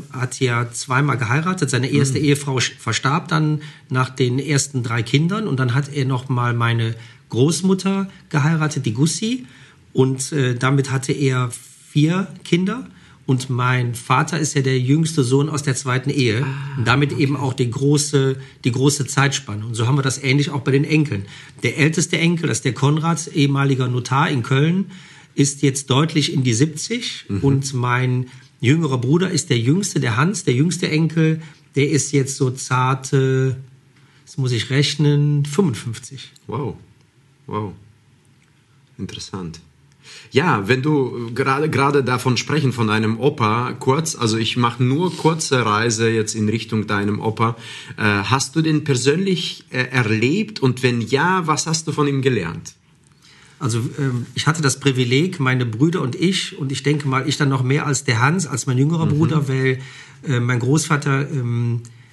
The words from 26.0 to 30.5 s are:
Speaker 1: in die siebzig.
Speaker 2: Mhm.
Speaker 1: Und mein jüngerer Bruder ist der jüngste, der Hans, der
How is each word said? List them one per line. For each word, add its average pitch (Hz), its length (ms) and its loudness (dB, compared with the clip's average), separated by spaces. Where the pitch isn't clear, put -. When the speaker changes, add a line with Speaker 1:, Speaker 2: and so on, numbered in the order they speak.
Speaker 1:
in 131 100 0
die 123 100 2
siebzig. 160 760 -2
Speaker 2:
Mhm. 101 100 -4
Speaker 1:
Und 139 360 0
mein 127 520 0
jüngerer 139 380 2
Bruder 165 320 2
ist 180 180 -2
der 120 120 2
jüngste, 160 400 0
der 120 160 0
Hans, 160 260 0
der 127 120 2